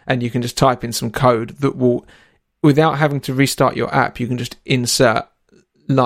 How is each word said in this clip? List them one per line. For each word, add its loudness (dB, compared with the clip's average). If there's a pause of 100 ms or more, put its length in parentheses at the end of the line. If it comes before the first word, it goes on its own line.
and -2
you -4
can -2
just -6
type 2
in -8
some -6
code 0 (100)
that -2
will, 0 (600)
without 4
having 0
to -8
restart 0
your -4
app, -2
you -4
can -4
just -8
insert 0 (640)
li-, 2